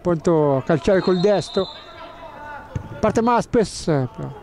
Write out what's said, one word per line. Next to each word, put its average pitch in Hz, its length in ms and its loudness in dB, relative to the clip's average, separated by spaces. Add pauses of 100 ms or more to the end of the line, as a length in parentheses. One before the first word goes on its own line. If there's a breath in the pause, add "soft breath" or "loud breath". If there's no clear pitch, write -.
pronto 156 560 2
a 131 60 0
calciare 180 380 2
col 185 200 2
destro. 190 460 2 (1300)
Parte 214 200 0
Maspes, 233 680 0
eh, 135 200 0 (340)